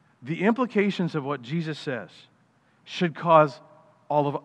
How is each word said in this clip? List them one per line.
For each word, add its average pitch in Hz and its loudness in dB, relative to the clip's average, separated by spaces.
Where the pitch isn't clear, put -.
The 160 -6
implications 202 0
of 143 -4
what 139 -6
Jesus 156 -6
says 113 -8
should - -4
cause 156 4
all 147 2
of 143 -2